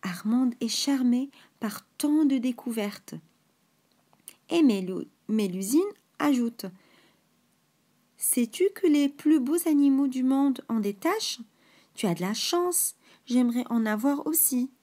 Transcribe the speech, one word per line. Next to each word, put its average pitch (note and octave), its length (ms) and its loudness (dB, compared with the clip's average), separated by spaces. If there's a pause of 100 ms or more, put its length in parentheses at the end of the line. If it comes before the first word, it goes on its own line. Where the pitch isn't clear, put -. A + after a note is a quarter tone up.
Armande A#3 600 -2
est A#3 60 -4
charmée B3+ 600 0 (300)
par G#3+ 260 -8 (140)
tant D4+ 260 2
de C4+ 140 2
découvertes. A3+ 760 -6 (1400)
Et E4+ 140 2
Mélu-, F#3+ 440 0 (200)
Mélusine G#3 540 0 (360)
ajoute : « B3 480 0 (1500)
Sais-tu B3 560 -2
que - 140 -2
les D4 220 4
plus D4+ 300 2
beaux D4+ 280 -2
animaux C#4+ 400 4
du B3+ 160 -4
monde C4+ 460 2
ont A3+ 100 0
des G3+ 160 -2
taches ? G4 420 -4 (560)
Tu - 140 -4
as E3+ 80 0
de D#3+ 60 -8
la F#3+ 120 -4
chance, F4 640 -2 (320)
j'aimerais A#3+ 420 0
en A#3 160 0
avoir A#3 400 -2
aussi. C4 460 0 (120)